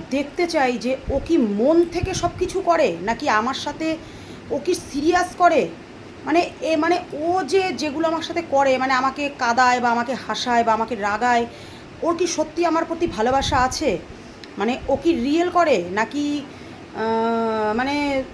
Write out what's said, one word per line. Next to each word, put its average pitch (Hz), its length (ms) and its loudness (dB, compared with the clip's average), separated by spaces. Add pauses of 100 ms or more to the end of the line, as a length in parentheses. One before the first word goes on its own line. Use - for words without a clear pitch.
দেখতে 285 380 -2
চাই 269 300 2
যে 247 200 -2 (120)
ও 269 160 0
কি 330 120 2
মন 262 480 4
থেকে 359 280 -2
সব 349 160 0 (100)
কিছু 359 220 -2
করে, 320 400 2
নাকি 233 280 -2
আমার 226 240 2
সাথে 311 440 -4 (540)
ও 277 140 -2
কি 349 80 2
সিরিয়াস 349 540 0 (100)
করে। 320 300 6 (580)
মানে, 311 240 2 (120)
এ, 311 140 2
মানে, 339 280 2 (100)
ও 339 300 0
যে 370 300 2
যেগুলো 302 340 -2
আমার 320 140 0
সাথে 339 200 -4 (100)
করে, 269 260 4
মানে, 262 160 0
আমাকে 269 360 0 (100)
কাঁদায় 247 400 4
বা 240 100 2
আমাকে 240 240 0
হাসায় 233 500 0
বা 220 100 4
আমাকে 220 220 0
রাগায়, 220 500 2 (560)
ওর 330 160 0
কি 349 100 2
সত্যি 311 380 -2
আমার 330 200 2
প্রতি 330 220 -2
ভালোবাসা 254 500 2
আছে? 254 400 2 (600)
মানে, 240 200 0 (100)
ও 277 160 2
কি 330 100 4
রিয়েল 285 360 2
করে, 311 420 4
নাকি, 285 500 -2 (540)
আহ, 226 800 0
মানে, 277 480 0 (100)